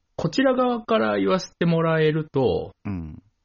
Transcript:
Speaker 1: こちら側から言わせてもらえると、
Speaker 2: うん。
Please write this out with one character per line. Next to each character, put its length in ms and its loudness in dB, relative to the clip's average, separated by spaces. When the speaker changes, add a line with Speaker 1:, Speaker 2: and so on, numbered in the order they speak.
Speaker 1:
こ 120 -2
ち 140 0
ら 120 2
側 300 -2
か 140 0
ら 200 0
言 100 0
わ 120 2
せ 180 -12
て 80 0
も 160 2
ら 180 2
え 100 4
る 200 -2
と、 440 0
Speaker 2:
う 60 -6
ん。 320 -10